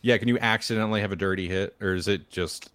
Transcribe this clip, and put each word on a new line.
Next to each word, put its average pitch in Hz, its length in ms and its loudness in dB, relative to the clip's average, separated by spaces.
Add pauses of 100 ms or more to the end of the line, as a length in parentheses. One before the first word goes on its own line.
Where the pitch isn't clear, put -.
Yeah, 120 180 4
can 113 80 0
you 120 100 4
accidentally 110 640 0
have 101 100 -2
a 98 40 -4
dirty 95 320 -2
hit, 95 340 -2
or 95 140 0
is 90 120 -2
it 98 220 -2
just - 460 -6